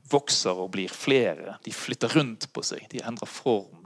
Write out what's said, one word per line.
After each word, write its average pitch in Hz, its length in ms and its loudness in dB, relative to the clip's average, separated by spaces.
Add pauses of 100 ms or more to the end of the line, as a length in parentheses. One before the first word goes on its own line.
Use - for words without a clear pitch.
(100)
vokser - 480 2
og 92 160 -4
blir 95 160 -2
flere, 98 720 2
de - 80 -10
flytter - 440 -2
rundt 127 360 2
på 117 140 -6
seg, - 240 -8
de 123 160 -8
endrer 120 240 -8
form, - 560 -2